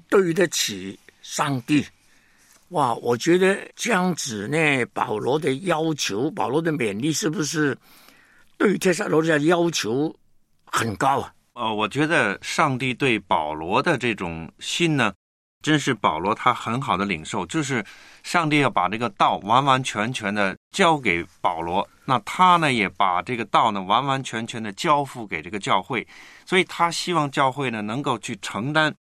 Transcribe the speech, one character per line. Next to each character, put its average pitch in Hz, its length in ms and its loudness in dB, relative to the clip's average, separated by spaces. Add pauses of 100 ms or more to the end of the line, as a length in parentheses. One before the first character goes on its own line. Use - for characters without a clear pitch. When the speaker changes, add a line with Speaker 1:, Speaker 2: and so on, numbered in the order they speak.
Speaker 1:
对 190 240 4
得 175 160 2
起 95 500 -6 (220)
上 139 420 -2
帝。 147 240 2 (840)
哇， 139 260 2
我 120 200 0
觉 165 220 4
得 190 180 4 (180)
这 - 180 -2
样 185 220 2
子 107 340 -6
呢， 143 440 2
保 117 240 -2
罗 123 220 0
的 139 160 0
要 160 400 -2
求， 123 360 -2
保 104 200 -4
罗 151 100 0
的 165 100 -2
勉 117 280 -2
励 143 120 0
是 156 200 -2
不 151 120 -4
是 147 340 0 (840)
对 196 180 4
帖 185 160 2
撒 196 140 -2
罗 160 160 4
尼 165 60 0
迦 165 40 4
的 147 80 4
要 170 300 2
求 135 440 -2 (520)
很 113 300 -4
高 135 240 2
啊？ - 120 -10 (220)
Speaker 2:
呃， 113 200 -4
我 107 140 0
觉 147 180 0
得 131 360 2
上 139 360 0
帝 127 140 -2
对 120 280 2
保 78 340 -2
罗 87 280 0
的 165 140 2
这 117 180 -2
种 82 440 -8
心 160 400 0
呢， 110 160 2 (480)
真 147 180 2
是 131 140 0
保 87 240 0
罗 98 160 0
他 127 180 2
很 117 260 -4
好 127 160 0
的 95 120 0
领 82 180 -4
受， 95 220 -4
就 160 160 -4
是 131 200 -2 (400)
上 165 280 0
帝 147 100 4
要 135 80 4
把 90 180 2
这 104 120 -4
个 120 120 -2
道 117 280 0
完 113 260 2
完 131 180 2
全 113 300 -4
全 104 220 -4
的 98 200 0 (160)
交 165 280 4
给 87 260 0 (160)
保 85 220 -2
罗， 87 260 -2 (160)
那 131 140 2
他 180 380 4
呢， 160 140 2
也 110 160 2
把 90 360 0
这 123 120 -6
个 113 120 -6
道 135 240 2
呢， 101 120 -4
完 107 220 2
完 135 180 -2
全 113 240 -6
全 113 160 -10
的 107 120 -8
交 147 280 2
付 123 240 -10
给 90 140 -6
这 80 80 -14
个 101 100 -6
教 101 240 0
会， 113 240 -6 (380)
所 185 140 0
以 175 60 2
他 170 260 0
希 175 240 -4
望 147 160 2
教 135 200 2
会 135 200 -4
呢， 110 100 -6
能 110 220 -6
够 131 160 -2
去 110 240 -10
承 135 320 -6
担， 151 260 0